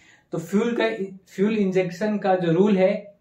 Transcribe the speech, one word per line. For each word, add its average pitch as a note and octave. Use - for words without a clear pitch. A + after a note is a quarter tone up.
तो E3+
fuel A3+
का, A3
fuel G#3+
injection F#3+
का F#3+
जो E3+
rule F#3+
है F#3